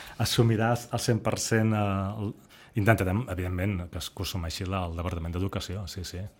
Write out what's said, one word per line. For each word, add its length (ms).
assumirà 600
al 120
cent 180
per 180
cent, 360
eh, 500
el, 100
intentarem, 540
evidentment, 600
que 80
es 160
consumeixi 500
la, 220
el 100
Departament 380
d'Educació, 540
sí, 180
sí, 140